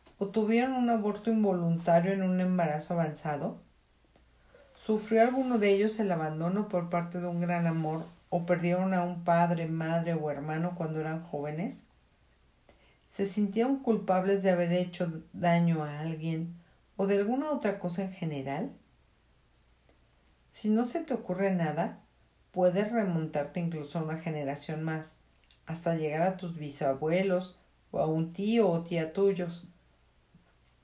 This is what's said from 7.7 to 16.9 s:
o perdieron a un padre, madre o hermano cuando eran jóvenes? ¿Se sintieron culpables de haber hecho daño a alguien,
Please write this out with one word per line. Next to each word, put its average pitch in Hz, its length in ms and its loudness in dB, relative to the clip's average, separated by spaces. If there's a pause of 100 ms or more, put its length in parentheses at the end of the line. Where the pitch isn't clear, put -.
o 170 160 0
perdieron 180 480 2
a 180 80 2
un 175 220 -6
padre, 170 420 4
madre 165 480 0
o 151 160 -2
hermano 156 440 -2
cuando 156 260 -4
eran 160 220 -4
jóvenes? 151 600 -6 (1300)
¿Se 196 160 -2
sintieron 220 560 0
culpables 190 600 2
de 190 80 4
haber 175 220 2
hecho 175 500 -2 (120)
daño 170 480 4
a 147 180 -6
alguien, 160 540 -4 (420)